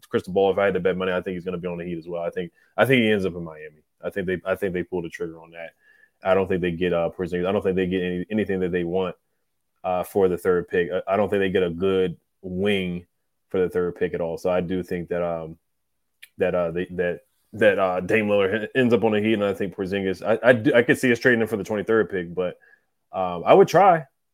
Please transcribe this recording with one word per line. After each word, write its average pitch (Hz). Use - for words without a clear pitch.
crystal 101
ball, 98
if 92
I 101
had 98
to 92
bet 90
money, 92
I 90
think 92
he's 87
gonna 90
be 90
on 87
the 85
Heat 87
as 80
well. 85
I 85
think, 87
I 107
think 127
he 107
ends 98
up 85
in 87
Miami. 78
I 90
think 95
they, 92
I 95
think 92
they 90
pull 87
the 85
trigger 82
on 82
that. 82
I 95
don't 95
think 95
they 87
get, 87
uh, 85
Porzingis. 87
I 98
don't 101
think 92
they 92
get 90
any, 90
anything 98
that 90
they 90
want, 87
uh, 90
for 98
the 87
third 90
pick. 87
I, 92
I -
don't 101
think 101
they 98
get 92
a 87
good 92
wing 92
for 95
the 90
third 87
pick 87
at 85
all. 82
So 92
I 90
do 90
think 87
that, 87
um, 82
that, 90
uh, 87
they, 87
that, 87
that, 101
uh, 92
Dame 104
Lillard 101
h-, -
ends 123
up 104
on 110
the 107
Heat, 110
and 101
I 98
think 95
Porzingis, 95
I, 113
I 123
do, 120
I -
could 139
see 127
us 117
trading 117
him 107
for 117
the 98
twenty-third 107
pick, 87
but, 90
um, 90
I 123
would 190
try. 170